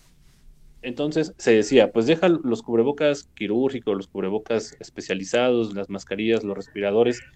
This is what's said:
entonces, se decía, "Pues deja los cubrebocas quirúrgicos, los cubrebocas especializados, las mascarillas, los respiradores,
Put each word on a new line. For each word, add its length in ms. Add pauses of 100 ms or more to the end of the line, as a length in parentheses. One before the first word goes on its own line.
(840)
entonces, 560
se 160
decía, 360
"Pues 160
deja 220
los 340
cubrebocas 720
quirúrgicos, 600
los 120
cubrebocas 680
especializados, 960
las 140
mascarillas, 560
los 100
respiradores, 680 (120)